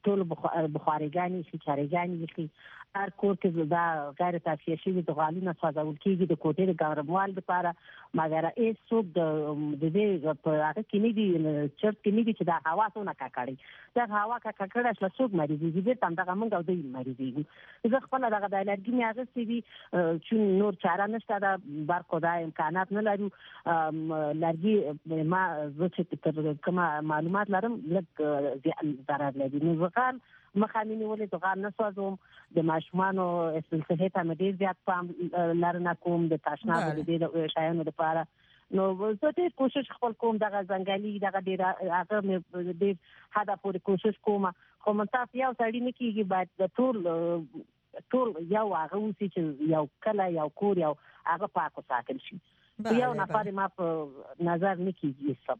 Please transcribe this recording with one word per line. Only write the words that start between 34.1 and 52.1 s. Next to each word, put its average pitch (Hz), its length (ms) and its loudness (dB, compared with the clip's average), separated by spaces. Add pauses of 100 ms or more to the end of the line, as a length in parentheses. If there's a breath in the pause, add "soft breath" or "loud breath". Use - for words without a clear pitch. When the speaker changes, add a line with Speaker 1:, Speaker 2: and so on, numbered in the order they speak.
Speaker 1:
مې 165 180 0
ډېر 196 200 2
زیات 185 160 0 (120)
پام، 180 200 -2 (540)
لرنه 175 300 0 (120)
کوم، 170 260 2
د 156 140 2
تشناب 165 380 0
Speaker 2:
بله. 156 140 0
Speaker 1:
د 156 120 -2
دې 165 140 2
د 160 320 -2
شیانو 165 340 0
لپاره. 160 340 0 (540 soft breath)
نو 190 80 4 (140)
زه 214 300 0 (100)
ډېر 359 120 2 (100)
کوشش 269 360 0
خپل 233 260 -2
کوم، 226 200 2
دغه 202 180 0 (100)
ځنګلي، 196 400 -2 (140)
دغه 196 220 0
ډېر، 185 120 0 (380)
هغه 180 300 0
مې 190 100 2 (440)
ډېر 196 140 2 (400 loud breath)
حده 208 280 0
پورې 190 160 -2 (100)
کوشش 196 260 2 (140)
کوم. 202 180 2 (380 soft breath)
خو 208 160 4
منصف 240 400 -2
یو 262 180 2
سړي 233 280 0
نه 254 120 -2
کېږي، 220 240 0 (100)
باید 185 160 0 (120)
د 190 40 4 (120)
ټول، 254 180 2 (1200)
ټول 254 120 2 (280)
یو 220 180 2
هغه 160 300 -2
اوسي 208 320 -2
چې 180 60 0 (340)
یو 156 80 4 (240)
کلی، 208 200 2 (120)
یو 151 100 -2 (140)
کور، 196 220 4
یو 151 80 2 (400 loud breath)
هغه 185 260 -4
پاک 156 240 -4
وساتل 131 420 -4